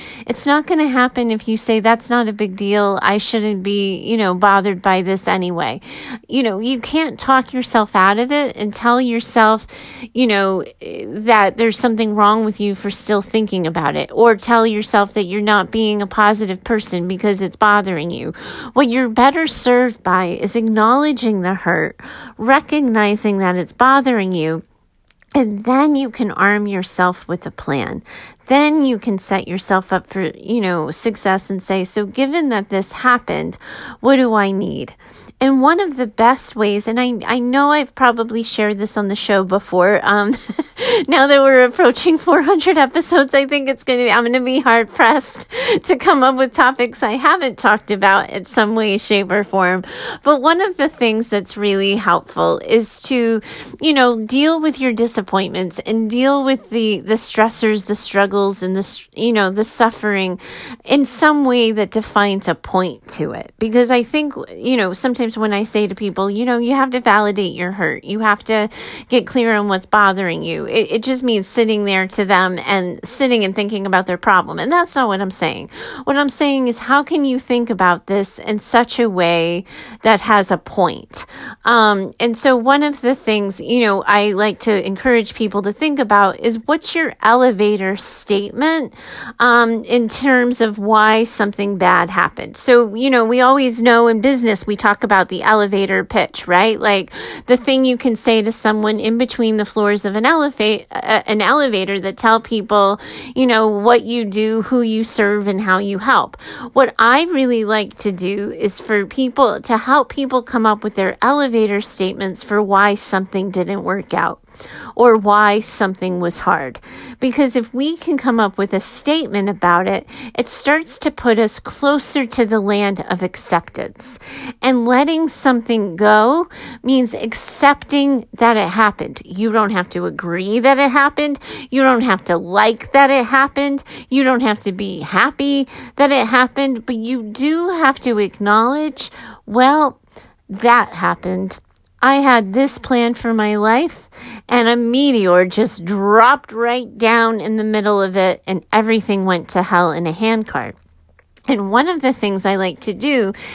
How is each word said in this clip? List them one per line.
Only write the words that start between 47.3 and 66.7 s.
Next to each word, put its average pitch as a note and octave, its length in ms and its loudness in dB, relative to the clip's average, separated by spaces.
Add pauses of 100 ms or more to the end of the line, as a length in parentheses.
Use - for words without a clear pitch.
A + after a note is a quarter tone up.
talked G#3 360 0
about G3 380 2
in F#3 160 -10
some A3 280 0
way, G#3+ 240 0
shape, G3 320 0
or G3+ 140 0
form. F#3 400 0 (400)
But C#4 180 4
one E4 180 2
of G4 160 -4
the D4 120 0
things A3+ 400 -2
that's G3+ 280 -4
really G3 380 0
helpful E3+ 720 -2
is A3 360 0
to, A3+ 380 0 (400)
you D#4 120 0
know, B3 240 2
deal C#4+ 440 0
with D4+ 200 -2
your B3+ 120 0
disappointments G3 960 -4
and A3 240 -2
deal C4+ 320 2
with C4 280 -4
the, A3 300 -2
the G3+ 140 -2
stressors, A3 720 0
the G#3 80 -4
struggles, G3 680 -2
and F#3 120 -4
the G3 60 -2
s-, - 340 -6
you A#3 180 -2
know, G3+ 180 0
the G#3 140 -2
suffering G3+ 720 -2 (460)
in C#4 220 2
some D4+ 400 2
way A#3+ 260 2
that G#3 180 -2
defines G3+ 560 0
a E3 80 0
point F3+ 540 -4
to - 240 -4
it. - 260 -14
Because A#3 320 2
I B3 120 2
think, D4 320 -4 (200)
you A#3+ 220 -2
know, F#3+ 160 0
sometimes A#3+ 440 -2
when G#3+ 160 0
I G3+ 100 0
say G#3 240 -2
to F#3+ 80 -6
people, G3 340 -4
you G#3 160 -4
know, A#3+ 140 0
"You A#3+ 160 0